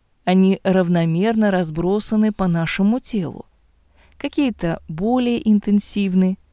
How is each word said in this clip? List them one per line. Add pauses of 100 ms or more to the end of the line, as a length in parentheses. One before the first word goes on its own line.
(240)
они
равномерно
разбросаны
по
нашему
телу. (720)
Какие-то
более
интенсивны, (140)